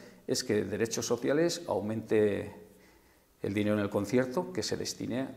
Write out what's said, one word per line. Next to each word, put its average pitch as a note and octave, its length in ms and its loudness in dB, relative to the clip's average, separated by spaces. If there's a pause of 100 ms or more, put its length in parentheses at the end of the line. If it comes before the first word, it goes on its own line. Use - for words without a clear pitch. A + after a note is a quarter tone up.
(280)
es B2+ 160 0
que G#2 200 2
Derechos G2+ 420 -2
Sociales C#3+ 640 0
aumente G#2 840 2 (880)
el G2+ 120 -2
dinero G#2 240 2
en G#2 60 2
el G2+ 60 0
concierto B2+ 600 0
que D#3+ 120 -4
se - 140 -4
destine G#2+ 600 -4